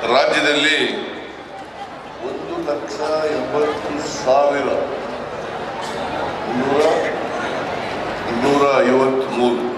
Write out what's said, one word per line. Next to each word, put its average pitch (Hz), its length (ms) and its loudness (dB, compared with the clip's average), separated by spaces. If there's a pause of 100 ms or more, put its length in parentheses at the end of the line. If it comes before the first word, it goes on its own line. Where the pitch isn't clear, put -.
(140)
ರಾಜ್ಯದಲ್ಲಿ 147 640 4 (1500)
ಒಂದು - 280 -6 (140)
ಲಕ್ಷ - 280 -4 (400)
ಎಂಬತ್ತು 147 560 0 (300)
ಸಾವಿರ 139 460 4 (1800)
ಇನ್ನೂರ, - 320 2 (1500)
ಇನ್ನೂರ 139 320 4 (260)
ಐವತ್ಮೂರು 123 760 2 (120)